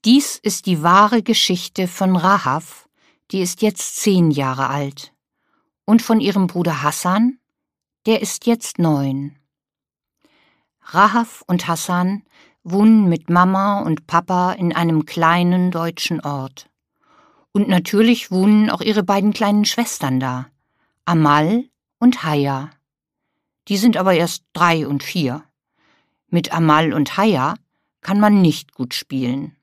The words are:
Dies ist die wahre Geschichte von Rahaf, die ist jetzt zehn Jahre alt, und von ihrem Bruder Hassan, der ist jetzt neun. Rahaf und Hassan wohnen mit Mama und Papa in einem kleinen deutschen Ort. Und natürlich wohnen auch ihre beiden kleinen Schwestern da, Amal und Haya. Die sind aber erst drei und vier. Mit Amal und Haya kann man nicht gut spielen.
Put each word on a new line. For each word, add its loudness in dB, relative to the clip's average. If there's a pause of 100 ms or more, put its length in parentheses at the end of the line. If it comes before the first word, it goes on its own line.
Dies 2
ist -6
die -2
wahre 4
Geschichte -2
von 0
Rahaf, -2 (420)
die -4
ist -4
jetzt -4
zehn 2
Jahre -2
alt, -8 (720)
und 4
von 0
ihrem 0
Bruder -4
Hassan, -2 (680)
der 0
ist -8
jetzt -2
neun. -2 (1500)
Rahaf 0
und -2
Hassan -4 (400)
wohnen 4
mit -2
Mama 2
und -4
Papa 0
in -4
einem 0
kleinen 0
deutschen -6
Ort. -10 (840)
Und 0
natürlich 2
wohnen 4
auch -6
ihre 0
beiden 0
kleinen 0
Schwestern -4
da, -6 (580)
Amal 2 (340)
und 2
Haya. -2 (1000)
Die -2
sind 2
aber 2
erst -2
drei 0
und -4
vier. -4 (840)
Mit -2
Amal 2
und -2
Haya 0 (460)
kann -4
man 4
nicht 0
gut -10
spielen. -6